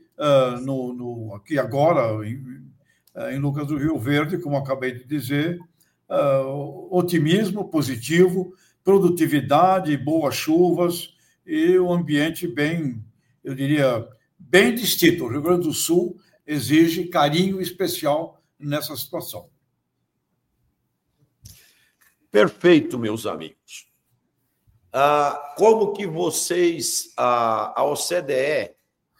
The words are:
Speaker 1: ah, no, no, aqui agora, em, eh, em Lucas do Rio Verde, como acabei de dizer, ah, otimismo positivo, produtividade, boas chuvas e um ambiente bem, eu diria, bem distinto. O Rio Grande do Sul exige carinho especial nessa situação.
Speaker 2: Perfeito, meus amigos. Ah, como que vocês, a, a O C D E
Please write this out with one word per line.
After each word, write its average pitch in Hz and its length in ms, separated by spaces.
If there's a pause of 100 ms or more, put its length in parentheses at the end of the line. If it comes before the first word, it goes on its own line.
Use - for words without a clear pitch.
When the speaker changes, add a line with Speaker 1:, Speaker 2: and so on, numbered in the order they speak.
(180)
Speaker 1:
ah, 131 440
no, 131 320
no, 117 420
aqui 139 240
agora, 120 680
em, 131 400 (480)
eh, 123 200
em 139 40
Lucas 143 280
do 151 100
Rio 147 220
Verde, 147 400
como 143 180
acabei 131 360
de 120 120
dizer, 147 540 (500)
ah, 143 320 (480)
otimismo 180 800
positivo, 175 840 (280)
produtividade, 165 1120
boas 147 400
chuvas 175 760 (320)
e 165 320
um 175 160
ambiente 160 540
bem, 147 560 (400)
eu 135 100
diria, 135 540 (320)
bem 214 340
distinto. 175 520
O 113 40
Rio 143 140
Grande 175 240
do 147 60
Sul 185 460 (280)
exige 160 600
carinho 175 520
especial 160 800 (180)
nessa - 360
situação. - 540 (2750)
Speaker 2:
Perfeito, 170 680
meus 110 300
amigos. - 600 (1040)
Ah, 143 640
como 208 380
que 202 140
vocês, 165 1080
a, 117 640
a 127 40
O 143 120
C - 240
D 147 140
E 131 420 (440)